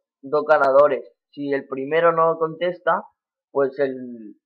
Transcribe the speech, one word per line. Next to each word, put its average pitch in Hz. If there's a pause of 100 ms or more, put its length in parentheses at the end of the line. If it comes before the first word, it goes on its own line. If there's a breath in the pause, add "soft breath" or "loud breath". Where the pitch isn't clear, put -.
(220)
dos 143
ganadores. 143 (220)
Si 143
el 139
primero 147
no 165
contesta, 170 (460)
pues 135
el, 123 (100)